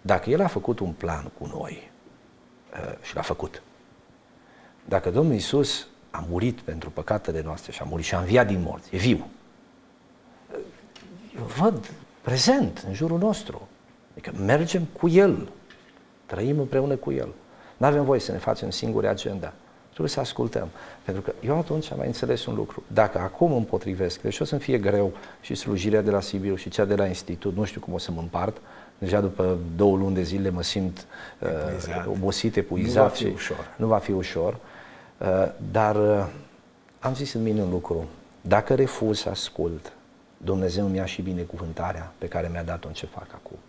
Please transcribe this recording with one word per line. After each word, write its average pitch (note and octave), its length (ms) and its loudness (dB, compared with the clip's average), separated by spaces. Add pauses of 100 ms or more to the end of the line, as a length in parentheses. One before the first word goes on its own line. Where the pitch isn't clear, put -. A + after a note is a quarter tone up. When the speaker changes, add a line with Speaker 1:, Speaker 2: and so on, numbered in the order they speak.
Speaker 1:
Dacă G2 300 2
El C#3 100 4
a F#2+ 60 4
făcut G2+ 320 -2
un F2 140 -2
plan D#2 460 -6
cu - 80 -10
noi, - 440 -10 (800)
uh, - 300 -10
și - 120 -14
l-a - 80 -4
făcut, - 400 -6 (1300)
dacă F#2 200 2
Domnul C#3+ 220 4
Iisus - 540 0 (240)
a D#2+ 200 -8
murit G#2+ 300 0
pentru D#2+ 300 -8
păcatele D#2+ 540 -2
noastre D#2 280 -10
și - 100 -10
a - 60 -6
murit - 160 -4
și - 100 -2
a F2+ 40 2
înviat G#2 280 6
din F#2+ 160 2
morți, D#2+ 320 -8
e F#2 40 0
viu. G2+ 280 4 (2000)
Eu A#2+ 80 -8 (140)
văd F3 320 2 (300)
prezent B2+ 680 2
în G2 80 -4
jurul E3 240 0
nostru. - 500 -2 (440)
Adică - 200 -12 (120)
mergem D#3+ 380 4 (180)
cu E3+ 80 4
El, F#3 400 6 (760)
trăim C3 320 0
împreună C3+ 380 2
cu - 160 -4
El. B1+ 160 -2 (480)
N-avem D3 280 6
voie C3 160 6
să - 120 -4
ne F#2+ 60 -2
facem G#2+ 320 -2
singuri G#2+ 360 0
agenda. G2 460 -2 (360)
Trebuie D#3 200 -2
să C#3 120 -2
ascultăm. A#2 480 -2 (360)
Pentru G2 180 -4
că - 180 -4
eu C#3 180 0
atunci D#3 320 -2
am - 80 -6
mai - 80 -2
înțeles B2 400 -2
un A#2 80 -4
lucru. G#2+ 320 -6
Dacă G#2+ 320 2
acum A#2+ 340 2
împotrivesc, F#2+ 680 0
deci - 200 -4
o F#2 40 2
să-mi C#3+ 160 -2
fie C3 180 0
greu G2+ 340 2 (280)
și - 140 -6
slujirea G#2 460 2
de G#2 100 2
la G2+ 100 4
Sibiu F#2+ 340 -2
și F2+ 140 -8
cea G#2 160 2
de G2+ 100 2
la G2+ 120 4
Institut, F2+ 500 -4
nu G#2+ 80 2
știu - 160 -8
cum - 120 -8
o F2 60 -2
să - 140 -6
mă E2 80 -6
împart. F2 360 -2 (420)
Deja G2 220 2
după F#2 380 0 (180)
două G2 200 6
luni G2 180 2
de F#2 80 0
zile F#2+ 280 -2
mă F2 120 -2
simt, F#2 440 -4 (320)
uh, F2 100 -4
Speaker 2:
Epuizat. E2+ 580 -4
Speaker 1:
obosit, G2+ 480 0
Speaker 2:
Nu G2+ 60 2
Speaker 1:
epuizat G#2+ 420 2
Speaker 2:
va G#2 60 8
fi - 160 -2
Speaker 1:
și G2 80 0
Speaker 2:
ușor. - 440 -8
Speaker 1:
nu A2+ 100 0
va A2 120 6
fi G2+ 140 -2
ușor. F#2 440 0 (640)
Uh, F#2+ 280 4 (220)
dar, G#2+ 260 4
uh, G#2 300 4 (720)
am C3 160 -2
zis C#3 180 -6
în A2+ 100 0
mine G#2+ 200 2
un F#2 80 0
lucru. E2+ 380 -2 (320)
Dacă G#2 340 4
refuz G#2+ 440 2
să - 100 -4
ascult, E2+ 640 -6 (440)
Dumnezeu F#2+ 500 0
mi-a F#2+ 180 0
și - 180 -6
binecuvântarea E2+ 960 -6
pe F2+ 100 -8
care E2+ 240 -2
mi-a F2 100 -6
dat-o E2+ 260 -6
în D#2 60 -10
ce - 120 -10
fac - 280 -14
acum. - 220 -16 (120)